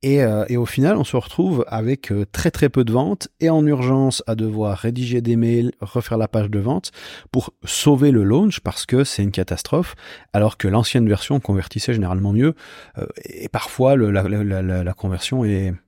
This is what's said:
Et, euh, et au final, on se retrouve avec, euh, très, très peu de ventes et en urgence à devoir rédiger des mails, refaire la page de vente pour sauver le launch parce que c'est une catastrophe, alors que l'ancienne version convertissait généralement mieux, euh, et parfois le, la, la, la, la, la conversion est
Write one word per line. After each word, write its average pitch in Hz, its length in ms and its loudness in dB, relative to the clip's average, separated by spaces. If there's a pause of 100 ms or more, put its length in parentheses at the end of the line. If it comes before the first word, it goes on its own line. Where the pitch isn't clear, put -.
Et, 139 200 4
euh, 107 260 2
et 120 100 0
au 117 80 0
final, 165 320 2
on 151 60 0
se - 120 -4
retrouve 165 520 0
avec, 113 440 -4
euh, 101 180 -2
très, - 200 0
très - 180 2
peu 127 160 4
de 113 80 -2
ventes 151 360 0 (120)
et 160 80 2
en 156 180 4
urgence 135 600 2
à 113 80 -2
devoir 107 420 -2
rédiger 120 460 -2
des 117 140 2
mails, 117 440 2
refaire 113 380 -4
la 110 100 -2
page 104 220 -2
de 104 80 -2
vente 127 340 -2 (400)
pour - 220 -4 (100)
sauver 143 460 4
le 117 120 4
launch 143 380 2
parce - 240 -6
que 131 200 2
c'est - 180 -4
une 101 100 0
catastrophe, - 640 -4 (380)
alors 104 240 2
que 101 100 -2
l'ancienne 113 400 2
version 123 320 0
convertissait 101 540 -2
généralement 98 400 0
mieux, 143 200 4 (440)
euh, - 80 -8 (180)
et - 240 -12
parfois 131 480 2
le, 110 140 4
la, 98 180 2
la, 104 160 -2
la, 95 180 -2
la, 92 220 -2
la 90 100 -4
conversion 101 520 -4
est 95 260 0 (160)